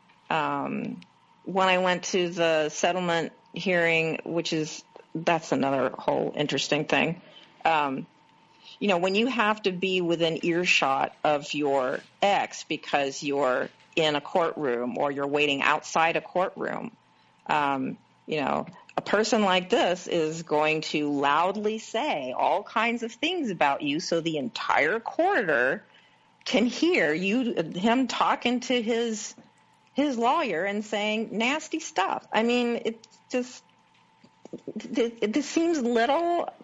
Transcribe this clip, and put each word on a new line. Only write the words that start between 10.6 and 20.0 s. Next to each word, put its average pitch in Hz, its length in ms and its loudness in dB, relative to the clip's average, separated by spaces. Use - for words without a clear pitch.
of 147 320 0
your 139 460 0
ex 180 420 0
because 143 580 -2
you're 139 460 0
in 156 220 2
a 147 40 -2
courtroom 131 760 -2
or 143 140 0
you're 143 160 -4
waiting 143 340 2
outside 160 560 2
a 156 60 -2
courtroom, - 680 -4
um, 139 520 0
you 156 140 -2
know, 143 260 -2
a - 60 -4
person 220 400 2
like 180 260 2
this 190 380 0